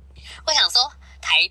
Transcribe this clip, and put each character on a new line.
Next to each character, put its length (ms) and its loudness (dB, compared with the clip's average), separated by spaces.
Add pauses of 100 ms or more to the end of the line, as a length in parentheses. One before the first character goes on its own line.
(460)
我 60 0
想 180 2
说， 220 0 (280)
台 300 2